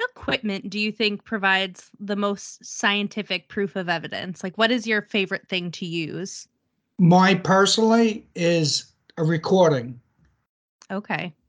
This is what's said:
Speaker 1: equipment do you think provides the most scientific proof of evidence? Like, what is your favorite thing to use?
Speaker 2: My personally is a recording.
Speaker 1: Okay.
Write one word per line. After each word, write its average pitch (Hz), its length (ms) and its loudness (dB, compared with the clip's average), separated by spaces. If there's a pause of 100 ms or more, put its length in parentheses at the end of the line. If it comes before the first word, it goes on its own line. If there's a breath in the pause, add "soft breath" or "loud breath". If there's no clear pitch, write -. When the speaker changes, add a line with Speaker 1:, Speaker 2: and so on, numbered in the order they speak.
Speaker 1:
equipment 202 680 -6
do 190 80 -8
you 214 140 -2
think 208 320 -2
provides 190 680 -2 (120)
the 202 160 -4
most 202 480 -6
scientific 202 840 -4
proof 202 300 -6
of 185 100 -6
evidence? 160 560 -6
Like, 185 140 -10
what 226 120 2
is 233 160 -2
your 214 180 -2
favorite 190 440 -4
thing 175 240 -4
to - 140 -10
use? 165 640 -8 (500)
Speaker 2:
My 185 360 6
personally 214 1000 2
is 170 560 0 (260)
a 170 60 -2
recording. 156 760 2 (920)
Speaker 1:
Okay. 185 420 -6 (140)